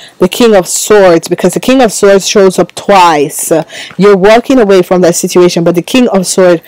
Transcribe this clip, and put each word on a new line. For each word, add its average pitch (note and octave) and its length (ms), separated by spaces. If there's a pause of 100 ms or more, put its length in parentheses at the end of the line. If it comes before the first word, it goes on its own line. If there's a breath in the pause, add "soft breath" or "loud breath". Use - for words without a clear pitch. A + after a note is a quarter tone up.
(180 loud breath)
the F#3 100
King A3+ 280
of F3+ 120
Swords, F#3 600
because F3 260
the F3 60
King C4 240
of G3+ 100
Swords G3 340
shows F#3+ 300
up - 160
twice. E3+ 800
Uh, D#3+ 120 (340 loud breath)
you're G3 200
walking A3+ 400
away G3 240
from F3+ 200
that E3+ 120
situation, F3+ 500
but E3+ 120
the E3+ 80
King B3 240
of F#3+ 180
Swords F3+ 420